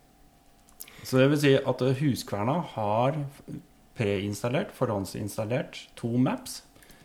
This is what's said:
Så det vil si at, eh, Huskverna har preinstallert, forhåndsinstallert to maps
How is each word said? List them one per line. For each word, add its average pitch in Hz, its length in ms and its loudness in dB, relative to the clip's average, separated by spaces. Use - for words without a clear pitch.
Så - 140 0
det 135 120 8
vil 147 100 4
si 143 160 6
at, 131 260 0
eh, 131 120 2
Huskverna 127 680 0
har 113 540 0
preinstallert, 104 760 -2
forhåndsinstallert 110 1200 -4
to 120 220 -6
maps 175 440 -2